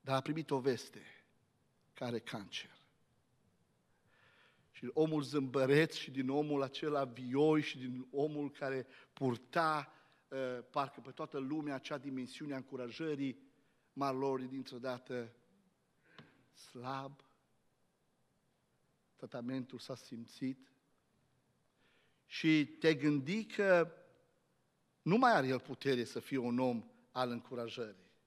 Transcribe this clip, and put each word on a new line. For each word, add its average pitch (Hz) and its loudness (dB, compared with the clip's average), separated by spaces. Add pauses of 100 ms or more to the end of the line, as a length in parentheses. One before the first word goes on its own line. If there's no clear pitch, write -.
Dar 135 0
a 131 2
primit 151 -4
o 139 2
veste - -4 (680)
că - -8
are 120 -2
cancer. - -10 (2000)
Și - -10
omul 156 4
zâmbăreț 135 4
și - -10
din 131 -2
omul 143 2
acela 143 -2
vioi 139 4
și - -6
din 127 -6
omul 147 -2
care 135 -4 (260)
purta, 143 0 (340)
uh, 127 -4 (100)
parcă 139 -2
pe 123 -16
toată 151 -8
lumea 147 -2
acea 147 -8
dimensiune 131 -8
a 135 -6
încurajării, 135 -6 (540)
Mark 135 -2
Lowry 131 0
dintr-o 127 -10
dată 123 -6 (1200)
slab, 135 -10 (1900)
tratamentul 123 -8
s-a 135 -10
simțit 123 -8 (1500)
și 156 4
te - 2
gândi 147 0
că 180 4 (1120)
nu 180 4
mai 247 8
are 139 6
el 127 2
putere 127 0
să - -6
fie - -4
un 120 0
om 123 2 (280)
al 127 0
încurajării. 117 -8 (160)